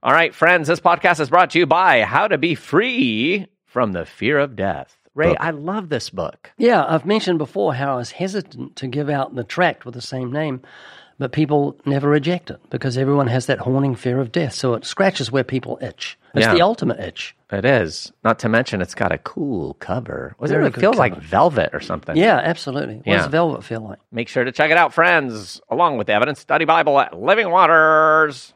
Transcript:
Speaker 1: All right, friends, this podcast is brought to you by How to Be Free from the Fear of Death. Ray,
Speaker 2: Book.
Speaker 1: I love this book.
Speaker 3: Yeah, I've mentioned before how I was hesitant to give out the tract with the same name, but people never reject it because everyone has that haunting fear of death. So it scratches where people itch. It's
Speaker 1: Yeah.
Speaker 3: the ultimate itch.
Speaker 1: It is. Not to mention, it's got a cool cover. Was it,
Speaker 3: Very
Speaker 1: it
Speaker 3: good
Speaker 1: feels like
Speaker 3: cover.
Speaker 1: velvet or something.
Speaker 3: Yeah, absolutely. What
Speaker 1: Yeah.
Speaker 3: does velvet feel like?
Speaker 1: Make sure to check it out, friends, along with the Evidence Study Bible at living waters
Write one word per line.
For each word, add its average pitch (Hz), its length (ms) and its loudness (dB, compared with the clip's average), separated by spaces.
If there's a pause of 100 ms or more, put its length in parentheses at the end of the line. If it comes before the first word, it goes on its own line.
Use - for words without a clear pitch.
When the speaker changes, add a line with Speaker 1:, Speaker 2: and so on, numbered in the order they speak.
Speaker 1:
All 123 100 2
right, 160 220 2
friends, 165 340 2
this 151 120 0
podcast 175 400 2
is 139 80 -2
brought 170 220 4
to - 80 0
you 175 80 4
by 160 380 4
How 135 240 0
to 185 100 0
Be 160 160 0
Free 185 920 -2 (180)
from 120 260 -2
the 82 140 -6
Fear 139 320 -2
of 139 180 -2
Death. 87 400 -6 (180)
Ray, 156 160 0
Speaker 2:
Book. 175 100 0
Speaker 1:
I 165 100 -4
love 165 400 -8
this 127 180 -6
book. - 480 -10
Speaker 3:
Yeah, 214 320 2
I've 160 160 0
mentioned 196 340 0
before 165 360 -2
how 139 200 -2
I - 20 -4
was 120 160 -8
hesitant 170 640 -10
to 135 100 -10
give 143 240 -4
out 135 240 -2
the 123 100 -6
tract 165 400 0
with 123 100 -16
the 120 60 -14
same 127 320 -8
name, 143 300 -4 (560)
but 135 140 -4
people 147 520 2
never 139 240 0
reject 151 420 0
it - 100 -16 (100)
because 123 260 -4
everyone 139 300 2
has 123 200 -2
that 135 120 -2
haunting 135 380 0
fear 127 240 -2
of 120 100 -4
death. 156 240 -2
So 123 200 -2
it 110 120 -8
scratches 190 460 -2
where 135 120 0
people - 380 -6
itch. - 340 -12 (180)
It's 104 120 4
Speaker 1:
Yeah. 110 80 4
Speaker 3:
the 170 80 4
ultimate 185 380 0
itch. - 340 -12 (160)
Speaker 1:
It 101 140 -4
is. 113 480 0 (100)
Not 110 180 2
to 117 80 -2
mention, 113 320 0
it's 90 140 -6
got - 160 0
a 80 80 -2
cool 120 640 -6
cover. - 580 -8
Was 143 140 -2
it, - 20 0
Speaker 3:
Very 151 140 4
Speaker 1:
it - 60 -4
Speaker 3:
good 135 60 -6
Speaker 1:
feels 214 180 4
like 117 160 2
Speaker 3:
cover. 73 120 -16
Speaker 1:
velvet 110 460 2
or - 80 -6
something. - 360 -6
Speaker 3:
Yeah, 185 200 4
absolutely. 139 640 -4
What - 80 -10
Speaker 1:
Yeah. 98 100 2
Speaker 3:
does 87 100 2
velvet 147 380 -2
feel 113 160 -8
like? 104 180 -14 (140)
Speaker 1:
Make 117 160 -6
sure 127 160 0
to 127 80 -6
check 151 180 2
it 160 60 6
out, 165 180 4
friends, 143 680 0 (100)
along 151 260 0
with 107 100 -4
the 107 60 0
Evidence 127 260 2
Study 156 280 -2
Bible 156 340 4
at 85 180 -2
living 185 320 0
waters 156 1040 4